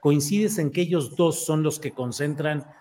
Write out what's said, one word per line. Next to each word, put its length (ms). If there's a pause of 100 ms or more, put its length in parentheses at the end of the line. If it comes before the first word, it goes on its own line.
¿Coincides 580
en 100
que 120
ellos 340
dos 300
son 180
los 160
que 120
concentran 760 (160)